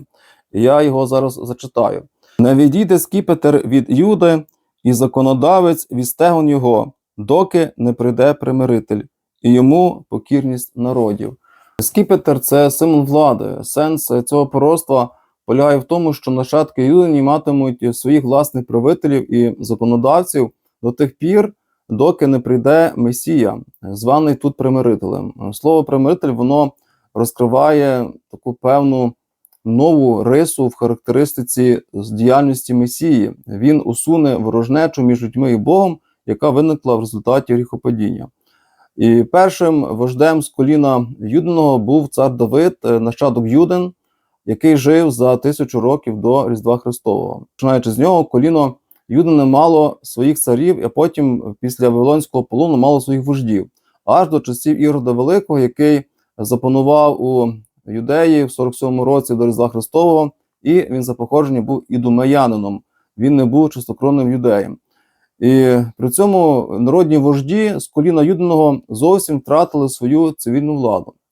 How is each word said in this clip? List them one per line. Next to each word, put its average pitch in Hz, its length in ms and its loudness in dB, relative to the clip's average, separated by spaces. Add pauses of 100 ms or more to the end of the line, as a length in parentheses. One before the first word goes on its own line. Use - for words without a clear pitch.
(520)
І 98 100 -4
я 139 200 4
його 135 260 0
зараз 131 360 -2
зачитаю. 117 600 -4 (360)
«Не 123 160 4
відійде 160 440 2
скіпетр 160 640 0
від 127 240 0
Юди, 165 540 2 (400)
і 123 100 2
законодавець 135 1000 2
від 123 160 -4
стегон 160 420 2
його, 127 420 0 (260)
доки 160 600 0
не 120 160 -2
прийде 123 400 0
примиритель, 123 680 -2 (400)
і 120 120 4
йому 147 560 2
покірність 127 680 -6
народів». 120 600 -4 (420)
Скіпетр — 196 600 0
це 143 300 2
символ 160 300 2
влади. 120 600 0
Сенс 156 480 -4 (140)
цього 143 220 0
пророцтва 139 640 0 (360)
полягає 143 320 2
в 131 60 -4
тому, 165 300 -2
що - 180 -8
нащадки 131 540 -2
Юди 160 360 4
матимуть 135 760 -2
своїх 143 260 0
власних 131 420 -2
правителів 139 680 0
і 120 260 0
законодавців 120 920 0 (320)
до 120 80 -2
тих 135 260 -4
пір, 208 360 0 (360)
доки 143 380 0
не 135 120 2
прийде 135 560 2
Месія, 120 640 -2 (220)
званий 127 540 0
тут 139 220 -4
примирителем. 113 760 -2 (200)
Слово 151 300 0
«примиритель», 143 480 -2
воно 131 400 0 (420)
розкриває 127 960 0 (220)
таку - 220 -12
певну 131 600 0 (520)
нову 123 580 2
рису 139 440 0
в 120 80 -6
характеристиці 123 1080 -2 (120)
з 101 180 -10
діяльності 127 640 0
Месії. 123 600 0 (140)
Він 123 380 0
усуне 147 500 0
ворожнечу 117 680 -2
між 120 200 2
людьми 123 280 -2
і 117 60 2
Богом, 170 400 0 (280)
яка 110 240 -2
виникла 147 460 0
в 113 40 0
результаті 113 540 -2
гріхопадіння. 120 760 -4 (680)
І 117 280 4
першим 170 640 0 (100)
вождем 127 460 0
з 147 80 -10
коліна 135 580 0 (120)
Юдиного 151 600 0
був 135 280 0
цар 135 260 -2
Давид, 123 520 0
е, 117 140 2
нащадок 117 480 -2
Юдин, 180 460 0 (520)
який 147 320 2
жив 151 340 4
за 127 260 0
тисячу 139 440 -4
років 123 360 -2
до 120 320 0
Різдва 117 280 -2
Христового. - 680 -6 (100)
Починаючи 127 360 0
з 107 80 -4
нього, 165 260 2
коліно 143 500 0 (340)
Юдине 151 360 2
мало 151 560 2
своїх 139 380 -2
царів, 143 460 0
а 117 40 -2
потім, 131 720 -2
після 123 280 0
Вавилонського 131 540 0
полону, 151 340 -2
мало 139 240 2
своїх 135 240 -4
вождів. 123 440 -2 (360)
Аж 160 240 2
до 156 100 0
часів 139 420 -4
Ірода 143 300 0
Великого, 151 480 -2
який 139 420 0 (360)
запанував 135 840 0
у 123 320 -2 (340)
Юдеї 143 580 0
в 127 60 -10
сорок 127 240 -4
сьомому 127 300 -4
році 135 300 0
до 120 120 0
Різдва 117 220 0
Христового, 156 640 0 (320)
і 170 180 2
він 127 220 -6
за 123 100 -6
походженням 131 520 -2
був 135 240 -4
ідумеянином. 120 920 0 (360)
Він 135 180 0
не 135 100 2
був 147 240 2
чистокровним 131 640 -2
юдеєм. 120 460 -2 (640)
І 127 380 4 (200)
при 127 120 -4
цьому 175 580 0 (120)
народні 151 380 2
вожді 147 600 0
з 131 100 -12
коліна 156 360 0
Юдиного 160 640 0
зовсім 156 500 0
втратили 147 500 0
свою 151 420 0
цивільну 143 440 -4
владу. 110 380 -4 (180)